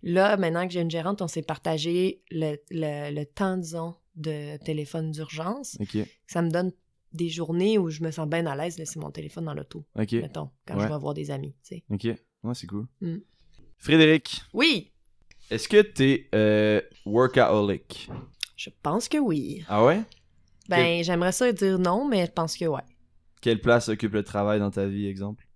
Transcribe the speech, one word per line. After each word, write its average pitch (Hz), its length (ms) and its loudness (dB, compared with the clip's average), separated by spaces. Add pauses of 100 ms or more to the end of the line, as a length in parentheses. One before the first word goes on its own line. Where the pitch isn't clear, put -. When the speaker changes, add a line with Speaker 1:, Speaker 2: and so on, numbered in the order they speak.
Speaker 1:
Là, 190 360 4
maintenant 175 280 0
que 175 60 -8
j'ai 175 80 -2
une 165 100 0
gérante, 170 320 -4
on 175 60 -4
s'est 160 140 -6
partagé 170 880 -2
le, 156 260 -4 (140)
le, 147 440 -6
le 147 100 -4
temps, 190 320 -2
disons, 170 380 -8 (220)
de 151 460 -6
téléphone 156 480 -4
d'urgence. 160 720 -8
Speaker 2:
Ok. 107 160 -6 (300)
Speaker 1:
Ça 170 160 -2
me 165 80 0
donne 180 220 -2 (420)
des 165 160 -4
journées 170 480 2
où 175 100 2
je 156 140 -6
me 165 80 -2
sens 156 180 -6
bien 170 160 0
à 147 100 -2
l'aise 160 200 -6
de 165 60 -12
laisser 160 180 -10
mon 151 120 -8
téléphone 160 360 -10
dans 151 80 -6
l'auto, 151 320 -12 (120)
Speaker 2:
Ok. 107 140 -2
Speaker 1:
mettons, 80 380 -4 (160)
quand - 100 -6
Speaker 2:
Ouais. - 100 0
Speaker 1:
je 156 60 -2
vais 151 60 -4
voir 147 160 -4
des 147 160 -8
amis, 139 240 -10 (120)
tu 180 100 -16
sais. 165 120 -18
Speaker 2:
Ok. 104 160 -6 (380)
Ouais, 120 120 -6
c'est - 120 -14
cool. 104 200 -8 (140)
Speaker 1:
Mm. 175 180 -6 (600)
Speaker 2:
Frédéric. 156 640 4 (100)
Speaker 1:
Oui. 247 400 2 (580)
Speaker 2:
Est-ce 113 160 -4
que 208 140 8
t'es, 135 540 2
euh, 107 480 4 (240)
workaholic ? 107 1040 2 (460)
Speaker 1:
Je - 120 -12 (140)
pense 175 260 -2
que - 100 0
oui. 170 500 -2
Speaker 2:
Ah 107 160 4
ouais ? 175 180 6 (680)
Speaker 1:
Ben, 185 80 2 (220)
Speaker 2:
Quel- 170 60 0
Speaker 1:
j'aimerais 175 280 2
ça 247 200 2
dire 190 260 2
non, 185 280 2
mais 202 200 2
je - 60 -6
pense 165 240 -4
que - 100 -6
ouais. 139 160 -2 (580)
Speaker 2:
Quelle 113 200 2
place 117 280 4
occupe 104 240 0
le 104 120 0
travail 104 360 0
dans 101 100 0
ta 98 160 -2
vie, 101 200 -2
exemple ? 98 500 -8